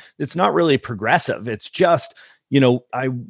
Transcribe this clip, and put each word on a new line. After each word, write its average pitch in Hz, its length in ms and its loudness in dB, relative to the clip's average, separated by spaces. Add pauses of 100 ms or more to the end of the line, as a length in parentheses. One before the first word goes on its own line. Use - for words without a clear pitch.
(180)
it's 147 180 -8
not 190 200 0
really 160 240 2
progressive. 117 680 -2
It's 107 220 -8
just, 170 460 0 (340)
you 139 100 2
know, 123 320 4
I 131 180 -4 (200)